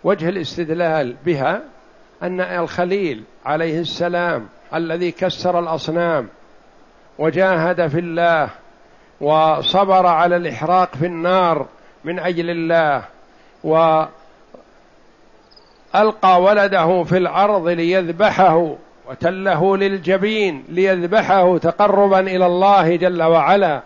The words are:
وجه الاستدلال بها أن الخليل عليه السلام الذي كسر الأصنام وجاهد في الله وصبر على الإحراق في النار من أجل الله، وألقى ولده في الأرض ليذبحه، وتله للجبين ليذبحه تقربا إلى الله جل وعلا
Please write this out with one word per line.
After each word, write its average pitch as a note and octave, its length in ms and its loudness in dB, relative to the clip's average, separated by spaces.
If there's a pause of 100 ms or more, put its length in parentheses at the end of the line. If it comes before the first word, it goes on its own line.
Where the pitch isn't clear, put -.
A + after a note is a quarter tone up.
وجه E3 240 -2
الاستدلال D#3+ 960 -4
بها D#3+ 380 -2 (600)
أن F3+ 180 -6
الخليل F3+ 840 -4 (200)
عليه D#3 360 -4
السلام E3+ 680 -4 (260)
الذي E3+ 380 -4
كسر F3+ 460 -2
الأصنام D#3+ 720 -4 (880)
وجاهد E3+ 680 0
في D3+ 120 -2
الله E3+ 520 0 (680)
وصبر D#3 880 2
على F3 300 2
الإحراق E3+ 600 -2
في D3 100 -4
النار E3+ 600 0 (380)
من F3 140 -6
أجل E3+ 320 -4
الله، E3 520 0 (640)
وألقى D#3+ 460 2 (2250)
ولده F#3+ 600 2
في D#3+ 120 -2
الأرض F3+ 520 0
ليذبحه، E3+ 1080 2 (320)
وتله F#3 680 -2
للجبين F#3+ 920 -2
ليذبحه F3+ 880 2
تقربا G3 640 2
إلى F#3 260 0
الله F3+ 500 2
جل F3+ 260 0
وعلا E3 640 2